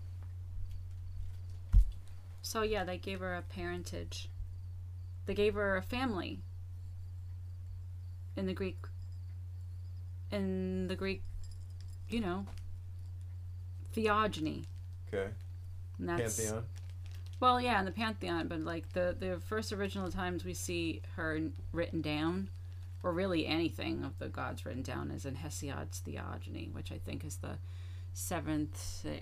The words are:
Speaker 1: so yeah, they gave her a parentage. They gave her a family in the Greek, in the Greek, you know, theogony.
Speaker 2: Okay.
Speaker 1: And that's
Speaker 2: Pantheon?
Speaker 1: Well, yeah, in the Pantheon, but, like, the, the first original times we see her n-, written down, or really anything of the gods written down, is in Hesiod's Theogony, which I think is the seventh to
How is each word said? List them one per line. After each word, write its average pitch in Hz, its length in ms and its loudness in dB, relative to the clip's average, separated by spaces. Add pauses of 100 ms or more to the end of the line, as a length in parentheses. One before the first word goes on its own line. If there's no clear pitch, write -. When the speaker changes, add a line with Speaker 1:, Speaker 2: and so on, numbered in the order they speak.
(2500)
Speaker 1:
so - 180 0
yeah, 214 240 6
they 180 140 0
gave 190 220 -2
her 185 140 0
a 175 60 0
parentage. 175 880 -4 (960)
They 196 100 0
gave 208 200 6
her 202 240 4
a 185 40 0
family 240 580 0 (2000)
in 196 80 0
the 185 80 2
Greek, 185 320 -2 (1500)
in 190 580 2
the 185 80 0
Greek, 190 260 0 (880)
you 226 100 2
know, 196 260 0 (1500)
theogony. 208 720 4 (420)
Speaker 2:
Okay. 98 220 2 (680)
Speaker 1:
And 180 120 0
that's 117 260 2
Speaker 2:
Pantheon? 110 280 0 (760)
Speaker 1:
Well, 247 200 8
yeah, 240 200 6
in 190 60 2
the 185 40 0
Pantheon, 185 560 0
but, 160 140 0
like, 165 320 -2
the, 180 260 4
the 185 220 0
first 214 320 -2
original 196 400 0
times 180 320 0
we 175 100 -2
see 165 480 0 (140)
her 160 180 2
n-, 160 180 2 (200)
written 165 280 2
down, 160 500 2 (520)
or 180 100 2
really 175 360 4
anything 139 560 2
of 135 160 -4
the 135 80 -4
gods 131 360 -4
written 123 180 -2
down, 135 280 -2
is 143 140 -4
in 135 100 -2
Hesiod's 143 640 -4
Theogony, - 720 -4
which - 220 -4
I - 60 -4
think - 260 -4
is 151 140 -6
the - 200 -4 (540)
seventh 151 880 0
to 151 80 -2 (120)